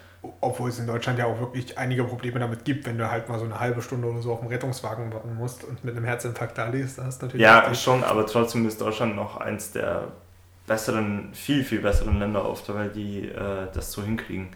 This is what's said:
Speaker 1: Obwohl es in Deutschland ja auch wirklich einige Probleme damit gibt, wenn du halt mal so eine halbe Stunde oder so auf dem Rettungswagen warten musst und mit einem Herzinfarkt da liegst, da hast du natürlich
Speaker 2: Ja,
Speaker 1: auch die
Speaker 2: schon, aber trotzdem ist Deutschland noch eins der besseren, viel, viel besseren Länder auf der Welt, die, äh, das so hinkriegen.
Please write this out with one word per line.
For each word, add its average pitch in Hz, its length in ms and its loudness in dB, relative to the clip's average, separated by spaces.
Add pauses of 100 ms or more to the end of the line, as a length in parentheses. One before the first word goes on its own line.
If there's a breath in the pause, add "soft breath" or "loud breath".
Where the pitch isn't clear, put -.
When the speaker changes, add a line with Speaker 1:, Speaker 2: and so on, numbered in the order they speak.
(400 loud breath)
Speaker 1:
Obwohl 123 280 -2
es 113 100 -4
in 117 80 -4
Deutschland 117 320 0
ja 123 80 2
auch 113 140 0
wirklich 123 380 -6
einige 127 260 0
Probleme 120 340 -4
damit 117 260 -4
gibt, 135 220 -2
wenn 117 100 -4
du 113 140 0
halt 117 180 -4
mal 113 120 -2
so 113 40 -4
eine 107 140 -6
halbe 120 240 0
Stunde 123 240 -4
oder 117 160 -2
so 117 100 -2
auf 113 60 -2
dem 117 120 -6
Rettungswagen 120 600 -4
warten 117 220 -8
musst 123 300 -6
und - 200 -10
mit 120 120 -6
einem 117 80 -4
Herzinfarkt 120 520 -4
da 117 120 -2
liegst, 131 300 -2
da 127 80 -6
hast 131 140 -6
du 135 60 -6
natürlich 123 180 2
Speaker 2:
Ja, 110 200 12
Speaker 1:
auch - 40 2
die 120 60 0
Speaker 2:
schon, 127 300 4
aber 107 200 4
trotzdem 117 440 2
ist 107 120 -4
Deutschland 107 360 0
noch 104 220 -6
eins 104 340 -6
der 104 400 -2 (560)
besseren, 110 640 0
viel, 143 320 0
viel 110 160 0
besseren 104 400 4
Länder 104 240 0
auf 107 180 -4
der 104 140 -6
Welt, 101 180 -4
die, 101 320 -6
äh, 98 480 -6
das - 160 -4
so - 100 -8
hinkriegen. 98 560 -4